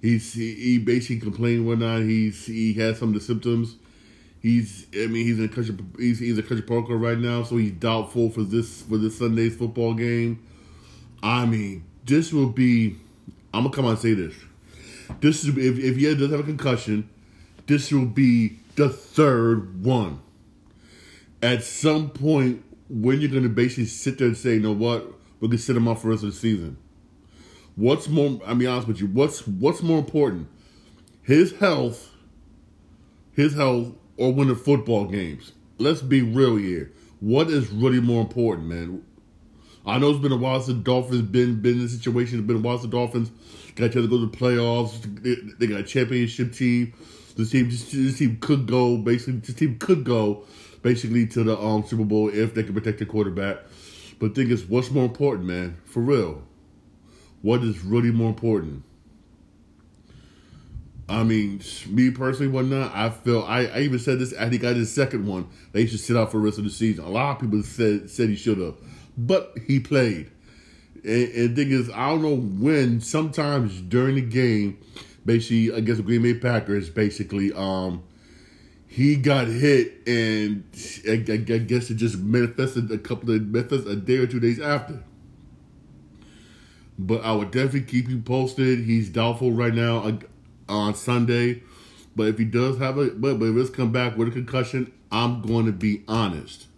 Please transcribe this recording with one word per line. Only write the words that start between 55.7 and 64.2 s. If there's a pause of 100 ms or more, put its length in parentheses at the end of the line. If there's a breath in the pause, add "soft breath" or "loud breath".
For
real. (1000 soft breath)
What
is
really
more
important? (2250 loud breath)
I
mean, (260)
me
personally,
whatnot,
I
feel,
I,
I
even
said
this,